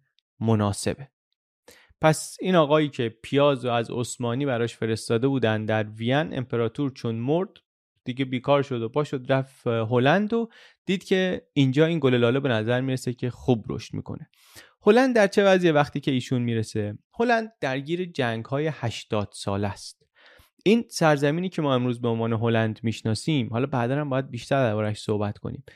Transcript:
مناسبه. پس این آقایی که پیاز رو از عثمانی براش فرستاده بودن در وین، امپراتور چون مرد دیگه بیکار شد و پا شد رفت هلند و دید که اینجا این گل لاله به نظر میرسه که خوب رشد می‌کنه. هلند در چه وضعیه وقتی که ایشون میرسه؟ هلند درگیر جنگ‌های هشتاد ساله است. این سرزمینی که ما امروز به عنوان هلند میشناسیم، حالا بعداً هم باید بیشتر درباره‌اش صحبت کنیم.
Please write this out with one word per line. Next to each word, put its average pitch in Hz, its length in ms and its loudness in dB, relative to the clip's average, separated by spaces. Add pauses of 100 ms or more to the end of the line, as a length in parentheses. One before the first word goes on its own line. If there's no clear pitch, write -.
(400)
مناسبه. 107 680 0 (920)
پس - 400 0
این 185 160 2
آقایی 151 320 4
که 120 340 -4
پیاز 139 420 2
رو 123 80 -2
از 120 180 -2
عثمانی 123 560 -4
براش 117 300 -2
فرستاده 113 520 0
بودن 110 360 0
در 110 180 0
وین، 117 560 -2
امپراتور 123 540 -4
چون 117 220 -6
مرد 147 340 -2 (560)
دیگه 127 200 -4
بیکار 131 380 0
شد 123 200 -4
و 113 60 -4
پا 147 160 -2
شد 131 240 -8
رفت 135 380 -2
هلند 123 640 2
و 233 160 -2 (380)
دید 190 180 -2
که 185 380 0 (100)
اینجا 139 340 4
این 165 120 0
گل 135 160 4
لاله 120 260 4
به 143 80 -2
نظر 117 320 0
میرسه 131 320 -4
که 123 180 -6
خوب 120 380 0
رشد - 260 -8
می‌کنه. - 360 -10 (520)
هلند 240 320 6
در 214 120 6
چه 202 180 2
وضعیه 185 280 6
وقتی 147 280 2
که 147 100 -2
ایشون 123 320 0
میرسه؟ 107 560 -4 (160)
هلند 226 460 0
درگیر 143 440 -4
جنگ‌های 139 680 -2
هشتاد - 600 -4
ساله 101 360 -4
است. - 380 -14 (580)
این 226 260 4
سرزمینی 151 580 2
که 170 140 -6
ما 139 120 2
امروز 123 260 0
به 120 80 -2
عنوان 113 240 -2
هلند 110 500 0
میشناسیم، 113 680 -2
حالا 113 180 -2
بعداً 135 340 -2
هم 147 100 -4
باید 135 200 -2
بیشتر 127 260 -4
درباره‌اش 107 460 0
صحبت 104 360 -2
کنیم. - 260 -10 (120)